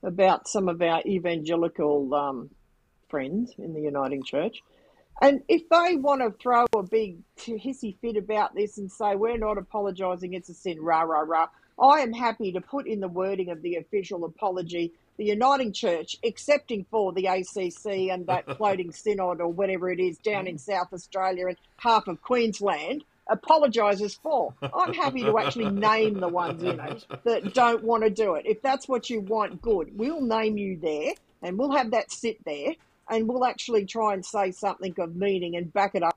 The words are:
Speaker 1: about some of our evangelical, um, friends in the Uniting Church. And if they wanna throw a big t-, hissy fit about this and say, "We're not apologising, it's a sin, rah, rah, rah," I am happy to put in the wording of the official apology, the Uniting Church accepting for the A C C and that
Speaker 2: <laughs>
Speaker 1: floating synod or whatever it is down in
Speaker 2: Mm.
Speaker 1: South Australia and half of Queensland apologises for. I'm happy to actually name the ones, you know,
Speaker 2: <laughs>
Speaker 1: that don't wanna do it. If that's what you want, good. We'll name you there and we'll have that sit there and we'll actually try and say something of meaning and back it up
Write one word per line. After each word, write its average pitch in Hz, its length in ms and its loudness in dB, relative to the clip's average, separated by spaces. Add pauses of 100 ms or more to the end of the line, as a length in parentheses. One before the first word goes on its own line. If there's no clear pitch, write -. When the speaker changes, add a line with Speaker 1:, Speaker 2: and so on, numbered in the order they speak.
Speaker 1:
about 185 460 4
some 202 180 0
of 170 140 0
our 165 240 2
evangelical, 165 1080 0
um, 143 360 -2 (600)
friends 160 480 -4
in 185 160 -10
the 156 80 -6
Uniting 139 420 -2
Church. 160 380 -4 (600)
And 277 260 6
if 330 220 2
they 339 260 6
wanna 269 360 2
throw 240 340 4 (100)
a 208 60 2
big 190 360 -2 (200)
t-, - 160 -10 (100)
hissy 247 380 -6
fit 233 160 -2
about 208 380 0
this 208 240 -2
and 196 120 -8
say, 208 240 0
"We're 226 220 0
not 214 220 -2
apologising, 185 760 -4
it's 185 160 -10
a 170 60 -16
sin, 165 260 -8
rah, 160 220 4
rah, 160 180 2
rah," 160 260 2 (320)
I 285 220 8
am 233 120 -2
happy 226 400 -2
to 180 80 -2
put 277 260 -8
in 214 120 -4
the 190 80 -4
wording 185 440 -4
of 160 100 -10
the 175 140 -4
official 175 500 -4
apology, 170 680 -4 (260)
the 214 80 -4
Uniting 240 460 2
Church 170 520 -2
accepting 233 680 0
for 202 240 0
the 185 140 0
A 185 160 0
C 185 260 -4
C 190 400 -4
and 180 160 -2
that 180 200 0
Speaker 2:
<laughs> - 120 -8
Speaker 1:
floating 190 340 0
synod 185 480 -2
or 170 100 0
whatever 185 420 0
it 175 80 -4
is 180 180 0
down 202 300 -2
in 170 80 -8
Speaker 2:
Mm. 151 60 -10
Speaker 1:
South - 300 -4
Australia 185 560 -2
and 180 100 -4 (200)
half 226 300 4
of 170 160 -6
Queensland 202 800 0 (240)
apologises 214 880 2
for. 233 380 0 (200)
I'm 359 200 0
happy 277 300 -2
to 220 140 4
actually 226 320 0
name 214 500 2
the 180 80 0
ones, 170 360 -2
you 175 100 0
know, 151 240 -8 (140)
Speaker 2:
<laughs> - 120 -14
Speaker 1:
that 208 300 0
don't 233 300 4
wanna 220 260 4
do 202 260 2
it. 143 120 -6
If 214 160 0
that's 269 240 0
what 254 240 -2
you 220 100 -2
want, 196 400 -2
good. 202 340 0
We'll 277 260 -2
name 220 360 0
you 196 220 -4
there 156 340 -2 (300)
and 180 140 -4
we'll 269 200 0
have 233 140 0
that - 200 0
sit - 340 -6
there 147 280 -4 (360)
and 226 180 0
we'll 247 180 0
actually 226 400 0
try 214 280 0
and 190 120 -6
say 196 260 -2
something 185 460 -6
of 170 180 -4
meaning 180 420 -2
and 170 160 -6
back 196 220 0
it 175 80 0
up 170 140 2